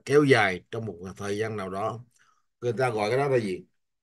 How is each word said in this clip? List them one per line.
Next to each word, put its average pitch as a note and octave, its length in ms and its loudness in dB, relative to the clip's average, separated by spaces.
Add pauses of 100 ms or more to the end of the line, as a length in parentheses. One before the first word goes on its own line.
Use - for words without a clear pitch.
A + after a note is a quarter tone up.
kéo D3 180 6
dài G#2+ 380 4 (100)
trong A2+ 140 -8
một F2 140 -10 (180)
thời G2+ 200 -6
gian A2 200 -6
nào F#2+ 120 -8
đó. G#2+ 360 -6 (560)
Người A#2+ 120 -2
ta B2 160 0
gọi G#2+ 200 0
cái B2 80 2
đó C#3+ 100 0
là C3 120 2
gì? F#2 240 -4 (400)